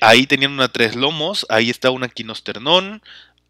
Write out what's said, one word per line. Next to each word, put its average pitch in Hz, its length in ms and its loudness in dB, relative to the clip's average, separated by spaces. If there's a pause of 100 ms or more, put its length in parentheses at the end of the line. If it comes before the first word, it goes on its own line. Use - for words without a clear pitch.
ahí 117 240 6
tenían 139 260 0
una 131 160 0
tres 113 280 -2
lomos, 156 520 -4
ahí 113 220 2
está 127 180 -2
una 127 220 -2
quinosternón. 131 920 -4 (480)